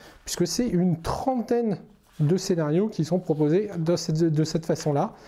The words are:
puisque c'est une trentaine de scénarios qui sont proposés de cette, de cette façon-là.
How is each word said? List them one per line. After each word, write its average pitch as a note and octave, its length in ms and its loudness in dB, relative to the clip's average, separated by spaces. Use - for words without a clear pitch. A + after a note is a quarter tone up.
puisque - 240 -2
c'est A#3+ 200 -2
une F3 340 2
trentaine A#3+ 760 0
de D#3 160 4
scénarios E3+ 520 0
qui F3 180 -2
sont F3+ 140 0
proposés E3 580 2
de E3+ 180 0
cette, D#3+ 220 -2
de D#3+ 260 2
cette D#3+ 220 -4
façon-là. D#3+ 480 -2